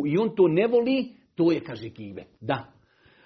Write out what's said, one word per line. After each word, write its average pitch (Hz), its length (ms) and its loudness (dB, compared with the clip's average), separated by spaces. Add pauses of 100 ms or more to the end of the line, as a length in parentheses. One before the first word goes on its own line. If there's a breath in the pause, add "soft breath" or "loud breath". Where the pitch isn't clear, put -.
i 147 120 0
on 226 180 -2
to 185 120 6
ne 175 200 2
voli, 247 380 0 (300 loud breath)
to 170 160 2
je", 151 120 -2
kaže, 113 260 -12
"gibet." 98 380 -14 (140)
Da. 123 320 -6 (520 soft breath)